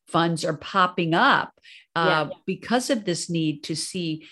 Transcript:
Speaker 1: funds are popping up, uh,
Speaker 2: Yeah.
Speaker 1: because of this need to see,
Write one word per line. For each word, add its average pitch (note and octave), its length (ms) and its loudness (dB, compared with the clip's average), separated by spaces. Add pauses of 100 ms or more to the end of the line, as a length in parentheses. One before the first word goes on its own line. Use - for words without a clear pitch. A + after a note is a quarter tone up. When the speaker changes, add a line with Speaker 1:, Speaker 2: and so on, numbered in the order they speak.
Speaker 1:
funds E3 400 0
are D#3 120 -2
popping F3+ 580 2
up, A3 440 2 (360)
uh, D#3 340 2
Speaker 2:
Yeah. - 160 -14
Speaker 1:
because A#3 460 -2
of G#3+ 140 0
this F3 220 -4
need D#3 360 -2
to E3 120 -6
see, D#3+ 560 -6